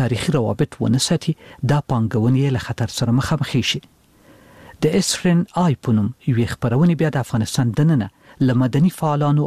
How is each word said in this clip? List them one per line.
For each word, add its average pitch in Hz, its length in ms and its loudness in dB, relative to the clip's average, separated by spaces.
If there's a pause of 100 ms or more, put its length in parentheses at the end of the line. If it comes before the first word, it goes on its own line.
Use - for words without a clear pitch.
تاریخي 123 380 -2
روابط 110 420 -2
ونه 117 280 0
ساتي، 160 280 -2 (360)
دا 147 60 2 (120)
پانګونې 117 540 0
یې 139 120 0
له 101 120 -4
خطر - 300 -6
سره 120 220 0
مخامخې 127 420 -2 (100)
شي. - 100 -8 (1000)
د 160 160 2
اسرن 175 420 0 (240)
آی 147 100 2 (120)
په 123 100 2
نوم 104 140 0 (180)
یوې 117 260 2
خپرونې 143 460 2
بیا 156 140 0
د 131 120 -2
افغانستان 120 420 -2 (100)
دننه 147 300 2 (380)
له 127 140 2
مدني 139 340 2
فعالانو 147 520 0